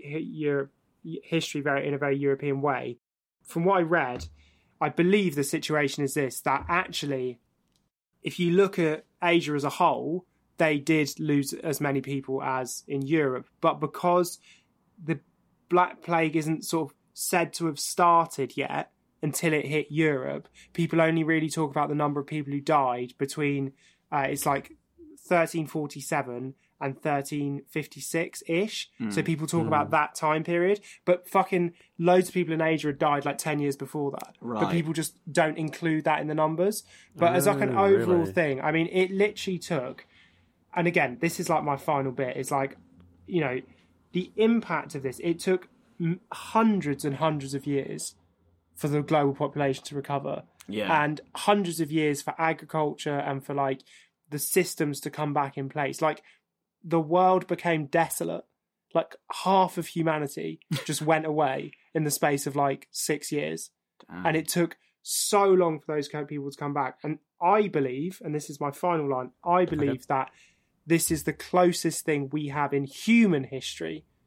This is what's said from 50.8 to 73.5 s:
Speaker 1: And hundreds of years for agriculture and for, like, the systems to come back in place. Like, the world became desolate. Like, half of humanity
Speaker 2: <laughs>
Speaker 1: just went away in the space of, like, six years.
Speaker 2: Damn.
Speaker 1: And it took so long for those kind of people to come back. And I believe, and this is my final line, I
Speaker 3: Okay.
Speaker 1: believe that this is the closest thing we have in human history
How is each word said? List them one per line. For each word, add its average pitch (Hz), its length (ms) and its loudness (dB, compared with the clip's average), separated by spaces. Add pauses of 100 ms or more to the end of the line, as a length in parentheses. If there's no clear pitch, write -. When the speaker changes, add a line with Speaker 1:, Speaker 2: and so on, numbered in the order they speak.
Speaker 1:
And 147 160 -2 (160)
hundreds 180 460 2
of 147 100 -4
years 151 300 0
for 147 160 -6
agriculture 156 800 -2
and 143 260 -4
for, 147 100 -8
like, 139 280 -2 (480)
the 143 100 -6
systems 156 600 0
to - 80 -8
come 147 240 -4
back 143 240 -2
in 139 100 -6
place. 139 340 -4
Like, 156 220 0 (600)
the 165 160 2
world 180 480 4
became 160 400 0
desolate. 165 580 0 (480)
Like, - 220 0 (280)
half 190 340 4
of 165 100 -4
humanity 160 720 -2 (120)
Speaker 2:
<laughs> 147 140 -4
Speaker 1:
just 151 160 -4
went 156 240 2
away 147 460 0 (220)
in 160 120 0
the 147 60 0
space 143 360 0
of, 139 80 -6
like, 139 360 -2
six - 400 -4
years. 151 400 -6 (360)
Speaker 2:
Damn. 180 200 -4
Speaker 1:
And 160 100 2
it 160 100 -2
took 170 300 0 (240)
so - 500 2
long 170 280 4
for - 160 -8
those 147 120 -2
kind 151 160 -6
of 143 60 -12
people 143 200 -8
to 139 80 -16
come 143 160 -6
back. 135 300 -4
And 151 160 -6 (220)
I 202 260 4
believe, 147 560 -4
and 156 100 -6
this 147 160 -6
is 147 120 -10
my 143 100 -2
final 160 380 0
line, 127 220 -2 (120)
I 180 200 4
Speaker 3:
Okay. 170 120 0
Speaker 1:
believe 139 320 0
that 135 240 -2 (540)
this 160 260 2
is 156 120 -2
the 156 100 -2
closest 175 720 2
thing 143 240 -2
we 151 180 -4
have 139 260 -2
in 143 120 0
human 190 580 4
history 156 640 -8 (220)